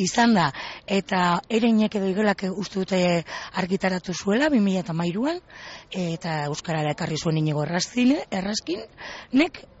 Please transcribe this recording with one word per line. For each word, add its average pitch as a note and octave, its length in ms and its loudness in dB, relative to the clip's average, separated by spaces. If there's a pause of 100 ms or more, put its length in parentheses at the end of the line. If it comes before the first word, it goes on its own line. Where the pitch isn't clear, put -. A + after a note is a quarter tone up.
izan A#3 360 4
da, E3 120 4 (400)
eta F#3 460 2 (100)
Ereinek A3 540 2
edo F#3+ 100 0
Igelak, G3 380 0
e, F#3 40 -2
uste F#3+ 300 -6
dute F#3+ 180 0 (640)
argitaratu F#3 540 -2
zuela, A3 340 2
bi C#4 160 4
mila F#3+ 160 2
eta E3+ 140 -4
hamairuan, G3+ 460 -2 (500)
eta E3 560 -4
euskarara D3+ 500 -2
ekarri D#3+ 240 -4
zuen D#3+ 200 0
Inigo D3+ 260 0
Erraztine-, B3 640 0
Errazkinek, - 1300 -4 (160)